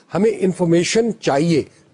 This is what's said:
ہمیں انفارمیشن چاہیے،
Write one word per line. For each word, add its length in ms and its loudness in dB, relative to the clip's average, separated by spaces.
ہمیں 160 2
انفارمیشن 800 0
چاہیے، 420 0